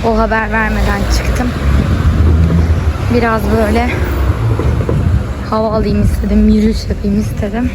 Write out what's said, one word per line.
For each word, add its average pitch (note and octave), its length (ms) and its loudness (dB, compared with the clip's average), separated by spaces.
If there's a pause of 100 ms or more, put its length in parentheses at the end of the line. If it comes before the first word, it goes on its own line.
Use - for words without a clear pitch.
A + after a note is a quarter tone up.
o A3+ 120 2
haber A3 340 0
vermeden G#3+ 480 0 (160)
çıktım. - 320 0 (1700)
Biraz A3+ 280 0 (140)
böyle A3+ 320 0 (1600)
hava A3 260 0
alayım G#3 260 0
istedim, G#3 460 2
yürüyüş G#3+ 400 2
yapayım G3+ 320 -2
istedim. A3 540 -4